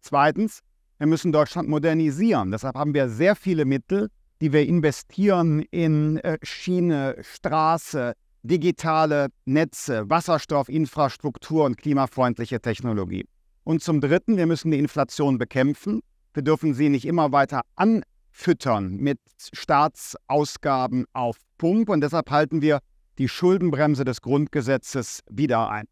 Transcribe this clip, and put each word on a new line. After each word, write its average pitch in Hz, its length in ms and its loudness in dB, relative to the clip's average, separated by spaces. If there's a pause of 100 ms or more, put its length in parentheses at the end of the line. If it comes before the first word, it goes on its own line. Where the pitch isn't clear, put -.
Zweitens, 156 600 0 (360)
wir 143 80 -4
müssen 160 260 2
Deutschland 151 380 0
modernisieren. 156 800 0
Deshalb 123 240 -6
haben 147 200 -2
wir 135 120 2
sehr 151 280 2
viele 160 300 0
Mittel, 190 440 -2 (320)
die 156 100 0
wir 147 140 4
investieren 170 1040 0
in, 156 480 0
äh, 156 240 -4
Schiene, 170 800 -2
Straße, 156 920 -2 (280)
digitale 156 840 0 (180)
Netze, 135 640 -2
Wasserstoffinfrastruktur 151 1600 -2
und 123 120 -2
klimafreundliche 127 840 -2
Technologie. 101 680 -4 (380)
Und 160 200 -2
zum 151 180 0
Dritten, 175 360 2
wir 170 100 2
müssen 165 240 0
die 143 80 2
Inflation 143 580 0
bekämpfen. 143 640 -2 (320)
Wir 151 100 -6
dürfen 156 300 0
sie 139 160 2
nicht 135 160 0
immer 156 260 0
weiter 139 300 2 (140)
anfüttern 139 1200 0
mit 139 240 -2 (340)
Staatsausgaben 139 1600 -2
auf 123 240 -4 (200)
Pump. 202 320 0
Und 170 120 2
deshalb 147 300 -2
halten 151 300 2
wir 147 180 2 (380)
die 131 100 0
Schuldenbremse 151 760 2
des 123 160 -4
Grundgesetzes 135 1080 -2
wieder 113 400 0
ein. 107 220 -8